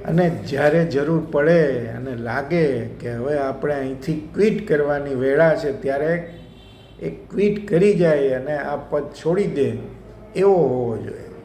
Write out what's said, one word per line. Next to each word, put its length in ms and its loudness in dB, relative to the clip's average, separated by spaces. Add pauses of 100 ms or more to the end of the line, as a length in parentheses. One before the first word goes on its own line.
અને 260 2
જ્યારે 560 2
જરૂર 460 0
પડે 560 4
અને 280 -8
લાગે 720 0
કે 280 -8
હવે 240 -2
આપણે 360 -2
અહીંથી 600 -6
ક્વિટ 340 2
કરવાની 480 0
વેળા 400 4
છે, 260 -4
ત્યારે 520 -2 (680)
એ 80 -6
ક્વિટ 600 -2
કરી 240 6
જાય 360 4
અને 280 -2
આ 180 -4
પદ 280 -4
છોડી 400 -2
દે 340 0 (580)
એવો 180 4
હોવો 440 0
જોઈએ. 280 -10 (200)